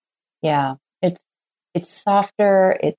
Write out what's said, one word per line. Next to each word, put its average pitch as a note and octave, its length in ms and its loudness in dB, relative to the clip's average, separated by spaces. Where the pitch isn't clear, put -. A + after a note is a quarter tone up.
Yeah. C#3+ 320 -2
It's, F3+ 180 -2
it's E3+ 160 -6
softer. G3 920 2
It, D3+ 160 -4